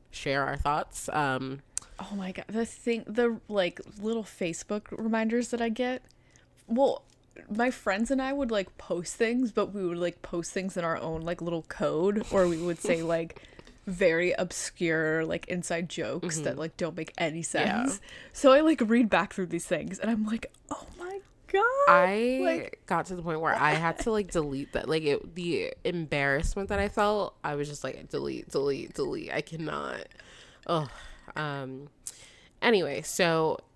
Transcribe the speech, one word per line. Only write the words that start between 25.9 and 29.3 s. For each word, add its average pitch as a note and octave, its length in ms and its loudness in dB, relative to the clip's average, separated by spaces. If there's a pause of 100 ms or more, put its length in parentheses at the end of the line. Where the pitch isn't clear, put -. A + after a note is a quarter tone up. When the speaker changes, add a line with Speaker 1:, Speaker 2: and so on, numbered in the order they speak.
Speaker 1:
that G3+ 100 0
I G3+ 80 0
felt, G#3 560 0
I D3+ 120 -2
was D3 120 -4
just D3 160 -12
like, C3 240 -10
"Delete, C#3 420 -4
delete, C#3 440 0
delete. - 380 -4